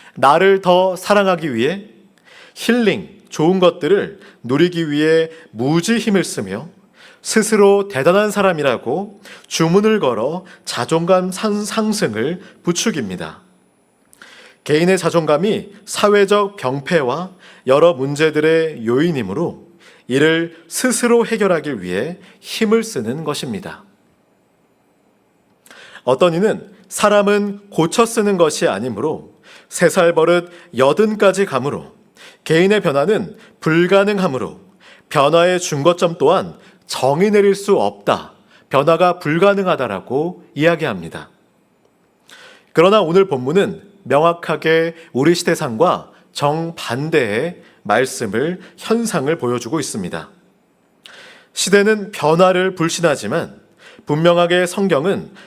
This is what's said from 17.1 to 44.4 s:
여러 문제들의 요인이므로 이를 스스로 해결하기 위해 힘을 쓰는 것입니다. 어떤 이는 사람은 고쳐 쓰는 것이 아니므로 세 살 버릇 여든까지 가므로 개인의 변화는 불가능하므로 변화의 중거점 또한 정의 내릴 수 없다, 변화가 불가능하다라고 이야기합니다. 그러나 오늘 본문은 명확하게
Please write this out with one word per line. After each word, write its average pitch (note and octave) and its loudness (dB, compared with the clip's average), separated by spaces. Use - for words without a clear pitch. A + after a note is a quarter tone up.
여러 D3 4
문제들의 D3+ 0
요인이므로 B2 -2
이를 D#3+ 0
스스로 A#3 0
해결하기 E3 -2
위해 G#2 -6
힘을 A3 -2
쓰는 D3+ -8
것입니다. G#2 -10
어떤 D#3+ 2
이는 F3 -2
사람은 G#3 0
고쳐 E3+ 0
쓰는 G#3 0
것이 D#3+ 2
아니므로 A2+ -6
세 - 2
살 E3+ 2
버릇 E3+ 0
여든까지 G3 2
가므로 B2 -6
개인의 F#3+ 2
변화는 E3 -2
불가능하므로 F3 0
변화의 E3+ 2
중거점 E3+ 0
또한 C3+ 0
정의 D3+ 0
내릴 G3+ 4
수 G3 0
없다, G2+ -2
변화가 E3 2
불가능하다라고 E3 -2
이야기합니다. C3+ -2
그러나 G3 4
오늘 F#3+ 2
본문은 C#3 -2
명확하게 E3 0